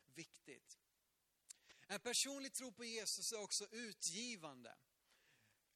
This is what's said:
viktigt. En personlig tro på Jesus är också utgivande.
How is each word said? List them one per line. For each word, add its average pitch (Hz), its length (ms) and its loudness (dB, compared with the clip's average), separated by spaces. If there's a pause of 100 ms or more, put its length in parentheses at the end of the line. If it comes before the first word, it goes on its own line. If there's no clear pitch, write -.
(140)
viktigt. - 640 -12 (1080)
En 202 140 0
personlig 269 520 4
tro 254 200 -2
på 240 120 -8
Jesus 220 480 2
är 220 80 0
också 202 300 2
utgivande. 185 1080 -2 (960)